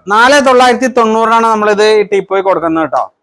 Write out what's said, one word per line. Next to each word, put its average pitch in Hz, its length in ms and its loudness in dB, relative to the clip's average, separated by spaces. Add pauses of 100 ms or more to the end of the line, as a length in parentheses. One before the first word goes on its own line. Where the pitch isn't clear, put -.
നാല് 247 380 2
തൊള്ളായിരത്തി 254 420 2
തൊണ്ണൂറിനാണ് 226 600 0
നമ്മളിത് 214 360 0
ഈ 214 200 2
ടീപ്പോയ് 196 380 -4
കൊടുക്കുന്നത് 165 420 -2
കേട്ടോ. 123 400 -6